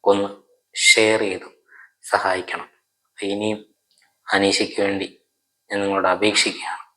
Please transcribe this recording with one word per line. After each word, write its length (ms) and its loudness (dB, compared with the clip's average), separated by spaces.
ഒന്ന് 180 2
ഷെയർ 460 4
ചെയ്തു 300 -6
സഹായിക്കണം. 580 -2
ഇനിയും 420 -4
അനീഷയ്ക്ക് 480 0
വേണ്ടി 260 -2
ഞാൻ 140 -4
നിങ്ങളോട് 340 0
അപേക്ഷിക്കുകയാണ് 680 -2